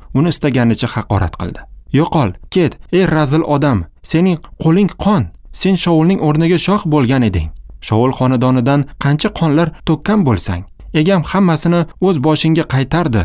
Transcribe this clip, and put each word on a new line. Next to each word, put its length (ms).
uni 200
istaganicha 540
haqorat 500
qildi. 220
"Yo'qol, 360
ket, 240
ey 140
razil 380
odam, 240
sening 360
qo'ling 340
qon, 260
sen 240
Shaulning 440
o'rniga 380
shoh 280
bo'lgan 380
eding. 260
Shaul 300
xonadonidan 720
qancha 260
qonlar 380
to'kkan 400
bo'lsang, 360
egam 300
hammasini 580
o'z 160
boshingga 460
qaytardi. 600